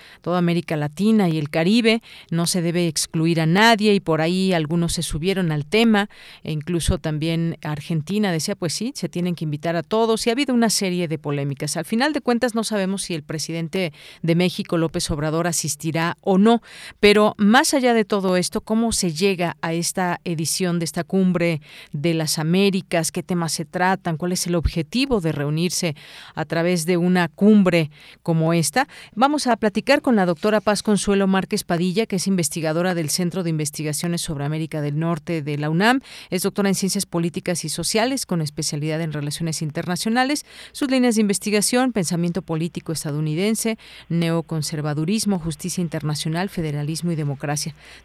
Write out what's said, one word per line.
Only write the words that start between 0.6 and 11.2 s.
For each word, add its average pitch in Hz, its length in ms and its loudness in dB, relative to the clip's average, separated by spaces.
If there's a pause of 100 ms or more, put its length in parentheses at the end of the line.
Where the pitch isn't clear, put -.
Latina 180 520 2
y 156 80 0
el 151 140 -4
Caribe. 220 500 2 (300)
No 170 160 0
se 175 160 0
debe 170 240 0
excluir 165 540 0
a 160 60 2
nadie 208 460 6
y 202 60 4
por 156 220 0
ahí 185 320 0
algunos 170 400 0
se 165 100 -4
subieron 175 480 -2
al 147 160 -2
tema 214 420 2 (360)
e 151 80 -6
incluso 156 460 -2
también 165 680 -2
Argentina 165 640 -2
decía, 170 240 -2
"Pues 160 180 -4
sí, 240 220 -6
se - 140 -6
tienen 175 260 -4
que - 80 -10
invitar 156 320 -4
a 165 80 -2
todos", 226 460 0
y - 20 4
ha 226 40 0
habido 269 200 0
una 233 160 4
serie 180 380 -2
de 156 100 -4
polémicas. 143 580 -4